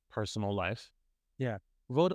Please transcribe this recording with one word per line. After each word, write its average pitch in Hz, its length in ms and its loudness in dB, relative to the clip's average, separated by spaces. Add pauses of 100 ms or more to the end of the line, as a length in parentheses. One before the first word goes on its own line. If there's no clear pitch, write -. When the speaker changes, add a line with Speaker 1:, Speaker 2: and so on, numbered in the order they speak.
(100)
Speaker 1:
personal 104 440 -2
life. 98 360 -4 (480)
Speaker 2:
Yeah. 117 200 -2 (320)
Speaker 1:
Vote, 170 240 4